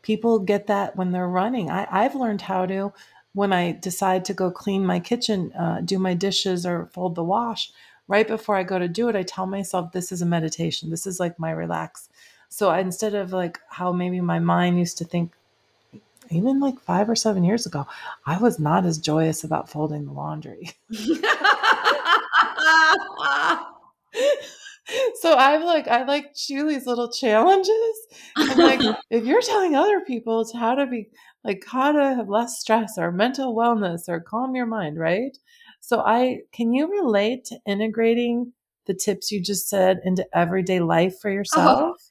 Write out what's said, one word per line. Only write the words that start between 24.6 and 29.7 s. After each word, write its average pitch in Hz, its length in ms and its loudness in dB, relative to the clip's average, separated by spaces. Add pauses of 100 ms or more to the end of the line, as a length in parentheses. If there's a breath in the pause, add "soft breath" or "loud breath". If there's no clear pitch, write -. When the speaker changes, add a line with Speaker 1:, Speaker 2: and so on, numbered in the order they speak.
Speaker 1:
So 330 140 6
I'm 285 300 6
like, 330 220 2
I, 240 160 2
like, 285 300 -2
chew 285 340 -4
these 269 200 -2
little 240 240 -2
challenges. 392 840 4 (380 loud breath)
I'm 302 220 2
like, 285 240 6
Speaker 2:
<laughs> 220 160 0 (140)
Speaker 1:
"If 226 140 2
you're 359 160 4
telling 392 340 2